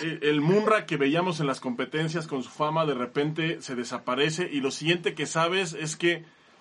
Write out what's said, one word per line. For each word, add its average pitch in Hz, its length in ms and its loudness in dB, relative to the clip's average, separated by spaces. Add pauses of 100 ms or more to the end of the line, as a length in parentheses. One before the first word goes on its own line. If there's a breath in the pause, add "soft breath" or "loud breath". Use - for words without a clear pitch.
eh, 160 200 -4
el 147 180 4
Munra 202 440 4
que 160 120 -2
veíamos 160 420 2
en 151 80 0
las 131 140 -2
competencias 156 680 -2
con 135 160 -4
su 120 60 -16
fama, 156 360 0
de 147 80 0
repente 151 680 -2
se 139 140 -10
desaparece 131 760 -2
y 143 80 -2
lo 135 100 0
siguiente 165 460 0
que 156 100 -4
sabes 170 480 0
es 156 220 -6
que 170 300 0 (360 soft breath)